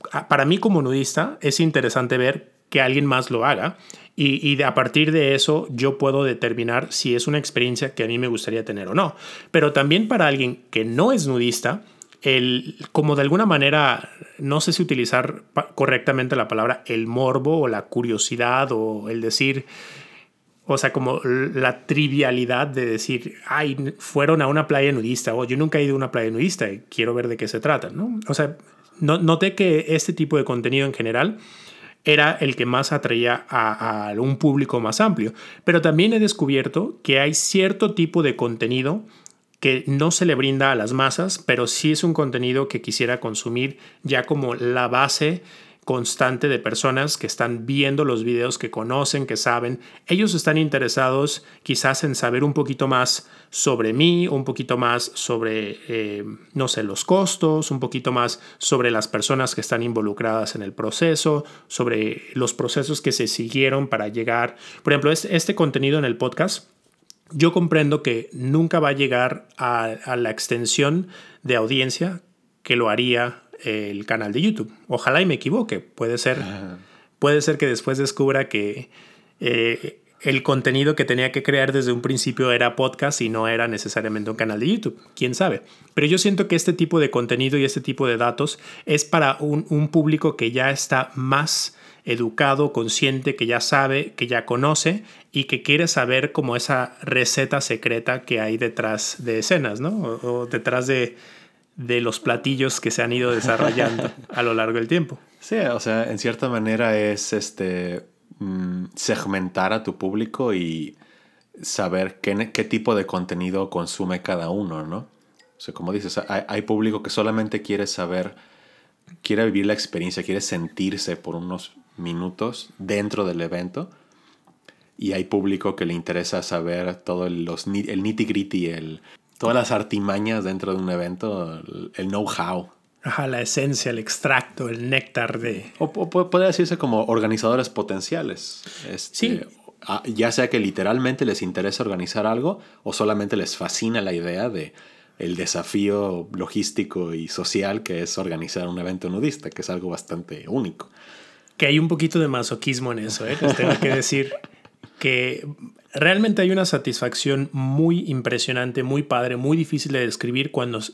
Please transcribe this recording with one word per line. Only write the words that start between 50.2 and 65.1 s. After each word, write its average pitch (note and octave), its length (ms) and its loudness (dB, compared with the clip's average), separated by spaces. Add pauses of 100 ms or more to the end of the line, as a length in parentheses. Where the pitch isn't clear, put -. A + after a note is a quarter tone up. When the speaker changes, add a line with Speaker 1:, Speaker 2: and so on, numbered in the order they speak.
Speaker 1:
están D#3 240 2
interesados C3+ 840 2 (200)
quizás C3+ 400 0
en C#3+ 100 0
saber B2 300 0
un D3 100 2
poquito C3+ 340 0
más B2+ 400 2 (220)
sobre A#2 420 0
mí, E3+ 360 6
un C#3 160 -2
poquito B2+ 340 -2
más A#2+ 380 0
sobre, A2 720 -2
eh, G#2 360 -4 (300)
no C3+ 140 0
sé, A2+ 160 -2
los G2 220 -6
costos, E3+ 640 2
un C#3 80 -2
poquito B2+ 320 -4
más A#2+ 280 0 (200)
sobre B2 320 2
las A2 160 0
personas B2+ 480 0
que A2 60 -2
están A#2 200 -2
involucradas A2 720 -2
en A2 80 -8
el G2+ 120 -8
proceso, D3+ 680 2 (240)
sobre A2+ 540 -2 (140)
los B2 180 0
procesos C#3+ 480 -2
que C#3 100 0
se A#2+ 140 0
siguieron C3+ 640 0
para G#2+ 220 -2
llegar. A#2 480 0 (260)
Por C#3+ 100 4
ejemplo, C#3+ 180 4